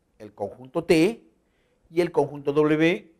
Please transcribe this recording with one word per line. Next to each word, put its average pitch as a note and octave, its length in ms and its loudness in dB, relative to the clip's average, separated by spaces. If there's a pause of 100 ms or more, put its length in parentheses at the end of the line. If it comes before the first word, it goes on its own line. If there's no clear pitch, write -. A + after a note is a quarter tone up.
(180)
el G#2+ 160 -20
conjunto B2+ 500 -8
T F3 400 2 (680)
y E3 120 -2
el F3 100 -2
conjunto C#3+ 420 -4
W D#3 680 0